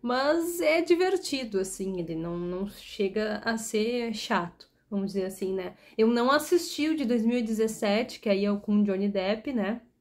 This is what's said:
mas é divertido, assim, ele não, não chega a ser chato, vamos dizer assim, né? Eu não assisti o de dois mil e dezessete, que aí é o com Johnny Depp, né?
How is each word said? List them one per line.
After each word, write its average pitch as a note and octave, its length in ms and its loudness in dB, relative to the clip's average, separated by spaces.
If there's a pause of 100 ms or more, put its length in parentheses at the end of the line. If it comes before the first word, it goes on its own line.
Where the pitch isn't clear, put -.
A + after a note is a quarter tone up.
mas D#4 600 0
é D#4+ 200 4
divertido, E4 760 2
assim, F#3+ 400 -4
ele E3 160 -4
não, E3+ 240 -4
não F3+ 300 -4
chega G#3+ 760 -4
a A3+ 120 0
ser A3+ 580 -2
chato, F#3 540 -4 (200)
vamos G3 200 -2
dizer F#3+ 160 -2
assim, F#3+ 300 -4
né? F#3 200 -6 (240)
Eu A3 80 6
não A#3+ 240 4
assisti D4+ 580 2
o D#4+ 80 0
de D4 80 -2
dois A3+ 220 2
mil A#3+ 120 2
e B3 40 0
dezessete, A3 800 0
que - 80 -4
aí G3 160 2
é G3+ 80 2
o G3+ 80 -2
com G#3 240 2
Johnny G3+ 240 0
Depp, G3+ 440 -2
né? A3 280 -2 (200)